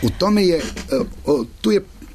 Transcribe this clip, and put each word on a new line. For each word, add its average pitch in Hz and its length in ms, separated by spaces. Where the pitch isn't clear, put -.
U 117 100
tome 208 340
je, 175 120
e, 147 60
o, 139 180
tu 214 120
je 202 80